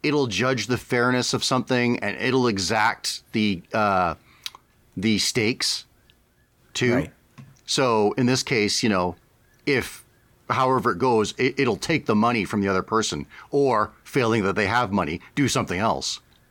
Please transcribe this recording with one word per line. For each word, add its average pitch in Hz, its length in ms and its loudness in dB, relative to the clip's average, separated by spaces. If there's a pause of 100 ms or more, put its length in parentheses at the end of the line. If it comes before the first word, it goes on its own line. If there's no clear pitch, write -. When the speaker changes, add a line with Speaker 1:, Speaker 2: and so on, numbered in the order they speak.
Speaker 1:
it'll 147 240 0
judge 113 400 -2
the 120 100 0
fairness 123 560 0
of 123 100 -2
something, 123 580 0
and 101 200 -6
it'll 127 260 2
exact 107 760 -2 (100)
the, 104 300 0 (100)
uh, 95 440 0 (800)
the 101 220 0
stakes - 680 -2 (880)
too. 123 200 2
Speaker 2:
Right. - 160 -2 (540)
Speaker 1:
So 113 540 2
in 123 80 2
this 127 160 2
case, 107 400 0
you 120 80 2
know, 90 260 0 (480)
if - 400 -2 (440)
however 123 440 2
it 90 60 -4
goes, 110 400 2
it, 131 200 0
it'll 120 180 2
take - 300 -2
the 113 80 2
money 113 300 2
from 104 160 -2
the 98 80 0
other 92 140 2
person, 98 440 -2 (240)
or 131 420 2 (120)
failing 113 400 2
that 98 100 0
they 101 120 0
have 110 260 0
money, 87 280 -2 (140)
do 139 140 0
something 95 320 -2
else. 90 400 -2 (300)